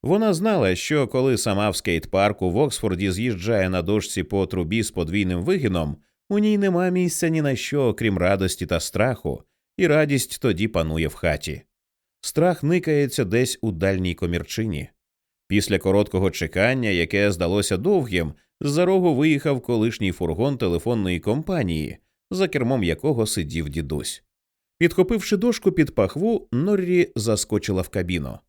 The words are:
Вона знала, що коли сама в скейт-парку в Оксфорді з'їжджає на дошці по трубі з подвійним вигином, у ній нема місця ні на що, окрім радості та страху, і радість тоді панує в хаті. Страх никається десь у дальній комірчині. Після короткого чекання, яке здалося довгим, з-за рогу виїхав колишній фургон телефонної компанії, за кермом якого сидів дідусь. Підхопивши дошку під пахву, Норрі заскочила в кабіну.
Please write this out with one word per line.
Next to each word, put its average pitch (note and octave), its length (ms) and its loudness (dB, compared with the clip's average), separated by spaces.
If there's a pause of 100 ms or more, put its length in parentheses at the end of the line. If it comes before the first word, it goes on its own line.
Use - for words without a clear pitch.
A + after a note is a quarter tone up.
Вона G3+ 300 2
знала, D#3+ 420 0
що C#3+ 320 -2
коли B2+ 300 0
сама G#2 320 0
в F#2 60 -2
скейт-парку F#2+ 760 0
в F#2 60 0
Оксфорді G2 540 0
з'їжджає G2+ 580 0
на F#2 120 0
дошці G2 420 -2
по G2 220 0
трубі F#2+ 380 -2
з - 80 -6
подвійним F2+ 500 -2
вигином, G2 560 0 (320)
у G3+ 100 0
ній G#3+ 180 4
нема F#3 320 2
місця F3+ 400 0
ні D#3+ 120 0
на C#3 140 0
що, C#3+ 280 -2
окрім G#2+ 340 0
радості F#2 480 0
та E2 140 -2
страху, F#2+ 640 -4 (340)
і F#3 100 2
радість D3 540 2
тоді G#2+ 260 0
панує D#2+ 400 0
в D2 60 -6
хаті. D2+ 480 -4 (600)
Страх E3 420 0
никається D3 640 2
десь A#2+ 360 0
у A2 100 -2
дальній F#2 440 0
комірчині. E2+ 760 -4 (580)
Після G2 320 2
короткого F#2+ 520 2
чекання, A2 580 0
яке G2 420 2
здалося F#2 460 0
довгим, G#2 560 0 (280)
з-за D3 240 0
рогу F3+ 300 2
виїхав C#3+ 460 2
колишній A2 500 0
фургон F#2 460 -2
телефонної F#2 640 0
компанії, G#2 800 -2 (340)
за F#3 160 0
кермом B2 360 0
якого A2+ 420 0
сидів D2+ 440 -4
дідусь. D2 540 -6 (540)
Підхопивши F#3 600 2
дошку G#3 340 2
під D#3 240 0
пахву, E3 560 0
Норрі F3+ 640 2
заскочила G#2 680 0
в - 80 -6
кабіну. E2+ 600 -4